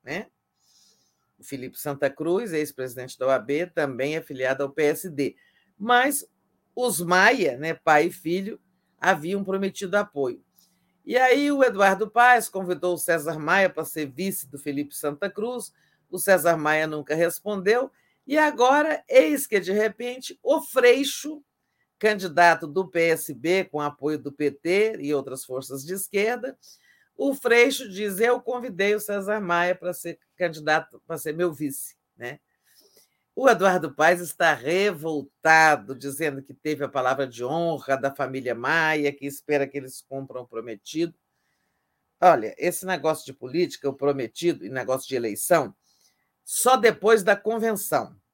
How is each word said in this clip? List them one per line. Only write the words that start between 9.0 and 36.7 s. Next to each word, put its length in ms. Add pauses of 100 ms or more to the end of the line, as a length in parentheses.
prometido 520
apoio. 480 (640)
E 100
aí 360
o 120
Eduardo 460
Paes 400
convidou 460
o 20
César 400
Maia 320
para 160
ser 220
vice 420
do 80
Felipe 380
Santa 340
Cruz, 420 (380)
o 80
César 400
Maia 300
nunca 260
respondeu, 800 (340)
e 140
agora, 680
eis 380
que, 140
de 120
repente, 680
o 200
Freixo, 840 (560)
candidato 680
do 220
P 140
S 320
B, 320
com 140
apoio 380
do 140
P 180
T 500
e 140
outras 320
forças 400
de 80
esquerda, 640 (580)
o 200
Freixo 520
diz, 320
"Eu 220
convidei 540
o 40
César 400
Maia 360
para 180
ser 260 (160)
candidato, 720
para 140
ser 140
meu 200
vice", 420 (220)
né? 220 (1000)
O 80
Eduardo 460
Paes 260
está 360
revoltado, 1400
dizendo 480
que 140
teve 280